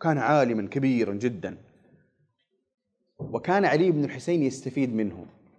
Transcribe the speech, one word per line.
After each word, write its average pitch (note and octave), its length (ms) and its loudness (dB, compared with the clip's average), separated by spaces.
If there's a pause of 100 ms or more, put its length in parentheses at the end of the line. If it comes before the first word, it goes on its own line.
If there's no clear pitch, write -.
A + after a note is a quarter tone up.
كان D#3 180 0
عالمًا A#2+ 500 2
كبيرًا A#2 440 0
جدًا، G2+ 460 -6 (1600)
وكان F3 460 0
علي E3 260 4
بن D3+ 140 0
الحسين D3+ 380 -2
يستفيد C3 520 -2
منه، F2+ 320 -4 (320)